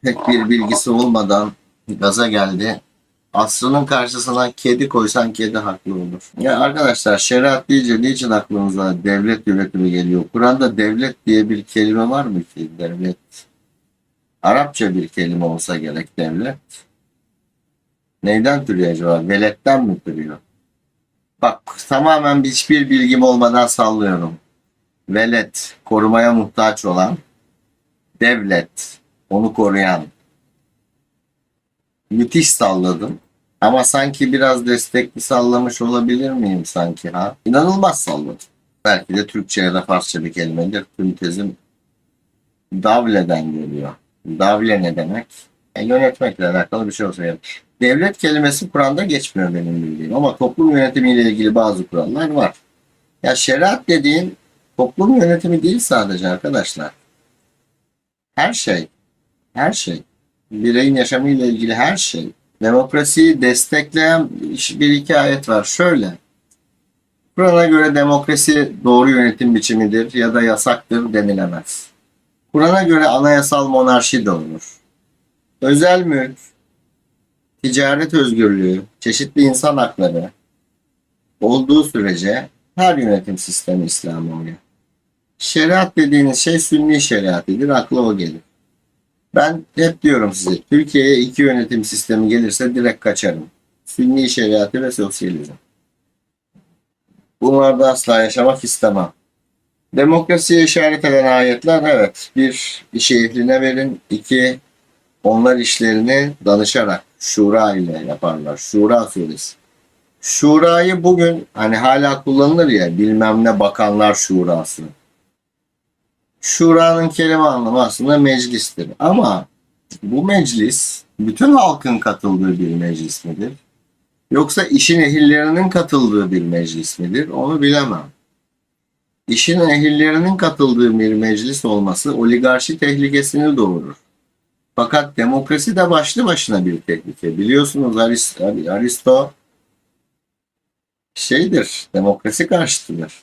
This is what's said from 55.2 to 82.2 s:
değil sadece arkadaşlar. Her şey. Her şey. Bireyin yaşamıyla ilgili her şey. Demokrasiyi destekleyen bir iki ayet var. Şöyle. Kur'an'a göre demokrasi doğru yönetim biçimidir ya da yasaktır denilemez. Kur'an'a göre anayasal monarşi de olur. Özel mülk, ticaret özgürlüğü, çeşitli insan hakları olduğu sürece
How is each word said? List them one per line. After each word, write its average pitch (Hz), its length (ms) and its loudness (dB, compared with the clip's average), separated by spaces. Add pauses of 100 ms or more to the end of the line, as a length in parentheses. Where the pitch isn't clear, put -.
değil 196 160 0
sadece 98 480 -2
arkadaşlar. 78 640 -6 (1400)
Her 180 180 0
şey. 87 340 -4 (680)
Her 147 200 -2
şey. - 300 -8 (480)
Bireyin 120 440 2
yaşamıyla 131 500 0
ilgili 113 300 -2
her 143 220 0
şey. - 320 -6 (320)
Demokrasiyi 139 800 2
destekleyen 151 880 0 (500)
bir 143 100 2
iki 147 300 2
ayet 139 300 -2
var. 107 140 2
Şöyle. 123 540 0 (1160)
Kur'an'a 175 300 4
göre 156 300 4
demokrasi 143 760 2 (120)
doğru 123 260 6
yönetim 120 460 2
biçimidir 110 580 0
ya 117 200 0
da 117 80 2
yasaktır 117 720 -2
denilemez. 95 760 -4 (640)
Kur'an'a 170 300 4
göre 160 240 4
anayasal 143 600 2
monarşi 127 580 2
de 101 60 0
olur. 80 460 -8 (840)
Özel 170 420 4
mülk, 131 340 -4 (1300)
ticaret 139 500 0
özgürlüğü, 104 680 2 (180)
çeşitli 139 420 -2
insan 139 360 2
hakları 90 520 -2 (1120)
olduğu 131 420 4
sürece 104 640 -4 (260)